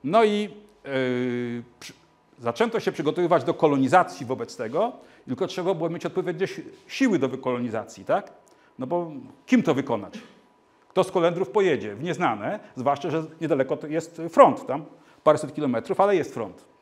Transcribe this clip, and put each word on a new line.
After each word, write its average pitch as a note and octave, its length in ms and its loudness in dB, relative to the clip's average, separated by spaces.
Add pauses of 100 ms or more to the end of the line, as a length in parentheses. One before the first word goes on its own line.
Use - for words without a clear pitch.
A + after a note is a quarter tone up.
No G3+ 200 4
i, G#3 260 2 (360)
e, C#3 40 -12 (880)
przy-, - 140 -18 (460)
zaczęto G#3+ 400 0
się F3+ 120 -2
przygotowywać D#3+ 520 2
do E3+ 100 0
kolonizacji D3 720 2
wobec A#2 320 -8
tego, D#3 340 -2 (340)
tylko D3 220 -4
trzeba F3+ 260 -2
było E3 160 -2
mieć E3+ 160 -8
odpowiednie F3 420 -2
si-, - 180 -12 (220)
siły A3 320 2
do C3 100 2
wykolonizacji, A#2+ 760 -4
tak? F3+ 280 -2 (460)
No B2+ 80 -6
bo E3+ 240 -4 (340)
kim B3+ 180 4
to D#3 100 4
wykonać? G#2+ 460 -2 (760)
Kto F#3 60 4
z F3+ 80 -2
Holendrów F3+ 380 2
pojedzie B2 460 0
w B2+ 80 -10
nieznane, C#3 560 -2 (160)
zwłaszcza C#3 340 -2
że D#3+ 140 -2 (180)
niedaleko C#3+ 360 0
to D3+ 100 -12
jest D#3+ 420 -6
front, A3 360 6
tam D3 200 -6 (380)
paręset D3+ 320 4
kilometrów, C3+ 440 -2
ale G3+ 160 4
jest D3+ 180 -2
front. G2+ 320 -10 (160)